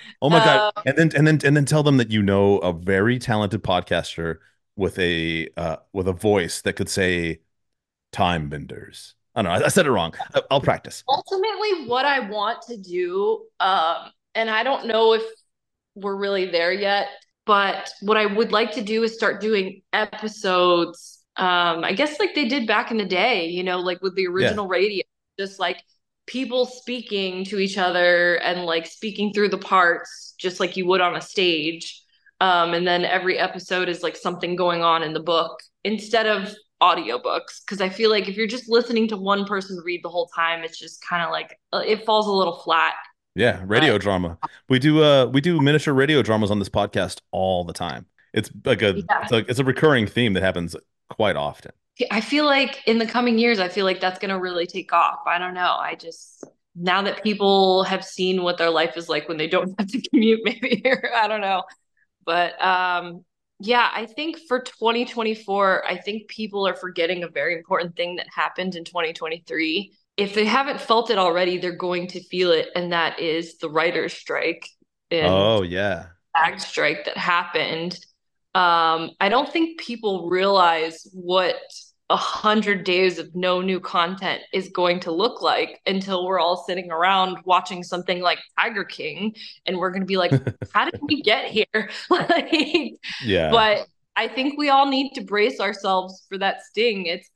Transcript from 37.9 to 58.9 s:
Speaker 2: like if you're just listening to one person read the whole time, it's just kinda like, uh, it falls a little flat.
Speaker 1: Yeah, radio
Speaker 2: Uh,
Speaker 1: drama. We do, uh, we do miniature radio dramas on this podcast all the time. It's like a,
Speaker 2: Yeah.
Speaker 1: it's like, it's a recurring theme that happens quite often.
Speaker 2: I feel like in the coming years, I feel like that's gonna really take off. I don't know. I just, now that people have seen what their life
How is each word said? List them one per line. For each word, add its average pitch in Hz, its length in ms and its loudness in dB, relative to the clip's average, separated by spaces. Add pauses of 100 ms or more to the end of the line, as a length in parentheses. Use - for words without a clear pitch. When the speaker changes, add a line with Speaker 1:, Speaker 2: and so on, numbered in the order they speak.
Speaker 2:
like 208 180 0
if 196 80 -8
you're 220 100 -2
just 247 220 -8
listening 233 400 2
to 220 80 -4
one 196 300 0
person 196 380 -6
read 175 200 -6
the 170 60 -8
whole 170 180 -4
time, 165 360 -4
it's 165 140 -12
just - 300 -20
kinda 170 220 -2
like, 160 280 -8 (140)
uh, 190 140 -2
it 214 180 0
falls 214 240 2
a 202 40 0
little 180 280 0
flat. 160 340 2 (400)
Speaker 1:
Yeah, 92 300 2
radio 117 300 4
Speaker 2:
Uh, 104 40 4
Speaker 1:
drama. 90 400 -2 (300)
We 131 100 4
do, 151 240 6
uh, 139 240 6
we 127 140 2
do 165 200 2
miniature 143 340 4
radio 139 280 4
dramas 107 280 2
on 104 80 2
this 98 100 -2
podcast 101 520 -2 (100)
all 92 340 -2
the 85 80 -10
time. 78 340 -8 (280)
It's 110 160 -2 (140)
like 113 180 2
a, 101 100 4 (160)
Speaker 2:
Yeah. 202 140 0
Speaker 1:
it's 110 100 -4
like, 110 160 2
it's 123 100 -2
a 139 60 2
recurring 131 420 4
theme 117 280 2
that 92 80 0
happens 87 340 -2 (320)
quite 98 280 0
often. 71 360 -8 (380)
Speaker 2:
I 214 100 -2
feel 294 260 0
like 277 400 0
in 226 120 4
the 226 80 0
coming 233 320 0
years, 233 220 4
I 180 80 0
feel 196 160 -2
like 185 160 0
that's 185 180 -2
gonna 196 220 -4
really 175 260 -4
take 185 260 -10
off. 170 340 2
I 170 120 0
don't 180 160 -6
know. 180 240 0
I 156 160 -6
just, - 480 -18 (320)
now 180 280 0
that 196 200 -4
people 196 640 4
have 185 200 -4
seen 185 380 -2
what 175 160 0
their 165 120 2
life 160 260 0